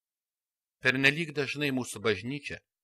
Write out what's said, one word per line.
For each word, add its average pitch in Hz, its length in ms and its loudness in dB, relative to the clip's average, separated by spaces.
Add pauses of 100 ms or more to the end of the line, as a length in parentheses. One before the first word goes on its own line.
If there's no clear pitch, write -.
(840)
Pernelyg 139 500 4
dažnai 143 380 -2
mūsų 120 300 -4
bažnyčia 113 580 -2 (240)